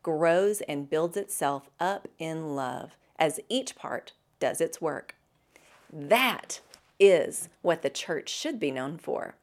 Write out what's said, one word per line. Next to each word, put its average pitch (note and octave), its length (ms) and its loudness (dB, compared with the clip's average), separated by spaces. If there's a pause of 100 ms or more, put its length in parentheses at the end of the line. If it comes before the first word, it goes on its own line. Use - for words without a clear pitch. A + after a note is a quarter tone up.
grows F3 600 2
and C#3+ 280 -6
builds E3 280 0
itself C#3+ 600 -2
up F#3 300 -2 (100)
in D#3+ 380 -6
love C3 400 -6 (220)
as D#3 320 2
each B3+ 260 -2
part - 380 -10 (260)
does C#3 220 0
its D#3+ 180 -2
work. D3 340 -6 (760)
That E3+ 720 0 (360)
is F#3 520 6 (120)
what E3 200 0
the C#3+ 80 -2
church - 400 -6
should D4 320 -6
be C#3+ 100 0
known C3+ 260 -6
for. - 440 -8